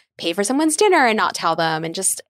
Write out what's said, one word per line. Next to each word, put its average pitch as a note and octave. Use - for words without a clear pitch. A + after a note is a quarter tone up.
pay E3+
for G3+
someone's D4+
dinner F4+
and A3
not F3+
tell E3
them, D#3+
and E3
just -